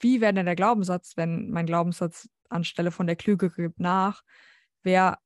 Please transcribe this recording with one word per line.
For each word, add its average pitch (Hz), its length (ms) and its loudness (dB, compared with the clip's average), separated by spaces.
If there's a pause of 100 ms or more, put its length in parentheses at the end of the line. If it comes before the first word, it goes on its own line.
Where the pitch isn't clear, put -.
wie 247 200 4
wäre 208 140 2
denn 185 120 0
der 175 100 0
Glaubenssatz, 185 600 0
wenn 165 340 -4
mein 170 160 -2
Glaubenssatz 170 640 -2 (220)
anstelle 175 420 -4
von 180 140 -4
"Der 170 100 -2
Klügere 190 400 0
gibt 170 240 -6
nach", 190 420 0 (600)
wäre, 185 440 2